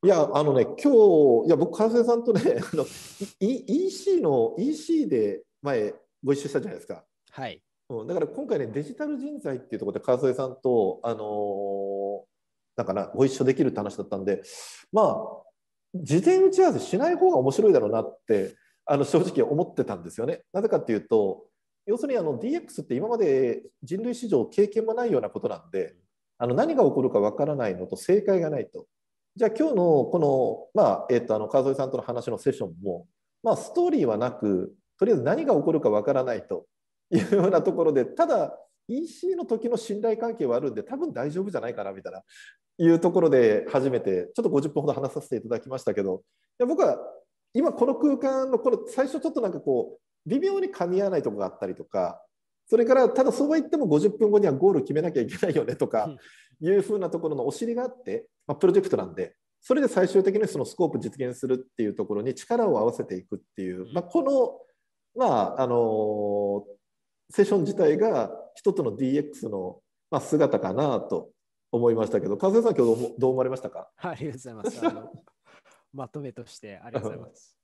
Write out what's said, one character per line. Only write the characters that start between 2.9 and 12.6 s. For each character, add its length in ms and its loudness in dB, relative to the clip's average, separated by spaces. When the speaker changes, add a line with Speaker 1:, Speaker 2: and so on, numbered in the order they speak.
Speaker 1:
イ 480 -2
ー 20 0
シ 300 0
ー 20 -2
の、 360 2
イ 120 -2
ー 40 -2
シ 320 0
ー 40 -6
で 340 0
前 320 -2
ご 80 0
一 140 0
緒 20 -6
し 60 -10
た 80 0
じ 60 -8
ゃ 40 -10
な 40 -12
い 0 -
で 60 -14
す 60 -20
か。 160 -14
Speaker 2:
は 180 -12
い。 120 -18
Speaker 1:
う 160 -8
ん、 20 -14
だ 60 -6
か 80 -2
ら 60 -2
今 200 -10
回 120 -2
ね、 80 -4
デ 140 -6
ジ 140 -12
タ 100 -8
ル 120 -6
人 220 -10
材 180 -6
っ 20 -8
て 160 -12
い 20 -6
う 20 -6
と 60 -6
こ 60 -4
ろ 80 -6
で 60 -12
川 120 2
添 160 2
さ 140 -4
ん 140 -10
と、 420 2
あ 100 -2
の 60 -8
ー、 1000 -6